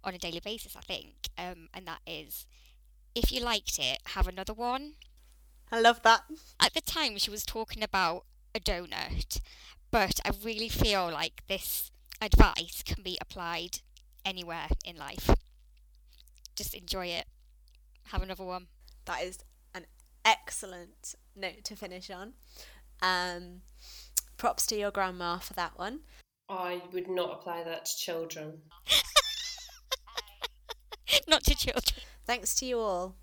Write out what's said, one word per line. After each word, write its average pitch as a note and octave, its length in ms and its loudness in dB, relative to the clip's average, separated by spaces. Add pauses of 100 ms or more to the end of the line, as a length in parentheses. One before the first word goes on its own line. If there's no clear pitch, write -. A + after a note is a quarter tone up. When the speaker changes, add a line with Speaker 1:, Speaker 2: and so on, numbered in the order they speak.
Speaker 1:
on F#3 100 -6
a F3 40 -14
daily E3+ 220 -6
basis, - 360 -10
I - 40 -14
think, - 560 -10
um, E3+ 380 -10
and F#3 120 -14
that E3 200 -10
is, D#3 400 -12 (680)
if A#3 180 4
you B3+ 80 -2
liked A#3 380 -2
it, C3 280 0
have F#3 220 0
another F#3+ 260 -8
one. B3+ 400 -4 (760)
Speaker 2:
I A#3 100 2
love A#3 220 10
that. A3+ 200 10 (380)
Speaker 1:
At - 140 6
the E4 60 0
time, B3 380 -2
she G3+ 120 0
was G#3+ 140 -6
talking A3 380 -6
about F3+ 420 0 (300)
a A3 60 -2
donut, - 800 -2 (500)
but G3+ 340 4
I G3+ 60 0 (120)
really A3 260 -4
feel G3 420 4
like D#3+ 360 -4
this - 440 -4 (300)
advice G3+ 640 6
can - 180 -6
be F#3 180 -6
applied E3+ 600 -6 (440)
anywhere E3+ 440 -6 (160)
in E3+ 120 -12
life. C#3+ 340 -2 (1300)
Just - 180 -6
enjoy F3+ 320 -8
it. E3+ 200 -4 (800)
Have F#3 160 -2
another F#3 220 -6
one. F3+ 240 -8 (360)
Speaker 2:
That E3+ 180 -4
is F#3 160 -8 (360)
an - 120 -14 (380)
excellent F#3 880 0 (220)
note F#3+ 280 -8
to G#3 120 -10
finish F#3 340 -12
on. G3 220 -12 (680)
Um, F3+ 600 0 (720)
props - 300 2
to A3 100 -2
your G3+ 140 0
grandma F3+ 480 -2
for - 160 -10
that F3 240 -4
one. A3+ 220 -8 (480)
Speaker 3:
I F3+ 320 -4 (120)
would F3+ 160 -4
not F3 320 -2
apply E3+ 240 -6
that E3 200 -6
to - 140 -4
children. E3 640 -6 (240)
Speaker 1:
<laughs> - 160 6 (2250)
Not D#4 160 4
to D4 100 6
children. - 480 -2 (240)
Speaker 2:
Thanks A#3 300 0
to C4 100 0
you B3 120 0
all F#3 440 -2